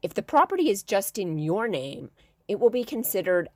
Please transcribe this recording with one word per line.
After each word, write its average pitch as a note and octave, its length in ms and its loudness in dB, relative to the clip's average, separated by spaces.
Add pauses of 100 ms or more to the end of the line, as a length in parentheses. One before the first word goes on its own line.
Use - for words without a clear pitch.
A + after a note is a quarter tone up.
If E3+ 120 -6
the - 80 -2
property F4 480 2
is G3 140 0
just - 340 -2
in E3+ 220 -2
your F3+ 280 0
name, C#3 440 -6 (360)
it G3+ 100 -2
will A3+ 120 6
be A#3+ 160 0
considered F3+ 720 -2